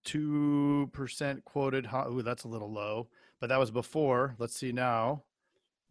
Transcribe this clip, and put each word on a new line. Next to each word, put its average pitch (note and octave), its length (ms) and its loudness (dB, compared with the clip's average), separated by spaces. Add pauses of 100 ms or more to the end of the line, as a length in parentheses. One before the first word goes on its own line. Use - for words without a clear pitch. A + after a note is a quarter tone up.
two D3 880 2
percent C#3 520 -6
quoted C3+ 420 0
hot. B2+ 220 -2
Ooh, B2 140 -2
that's A#2+ 200 -2
a B2 40 -10
little G#2+ 240 -8
low. G#2+ 380 -4 (300)
But A#2+ 100 -4
that C3 100 6
was B2+ 120 4
before. B2+ 680 2
Let's A#2 160 -4
see B2+ 160 -4
now. B2 520 0 (680)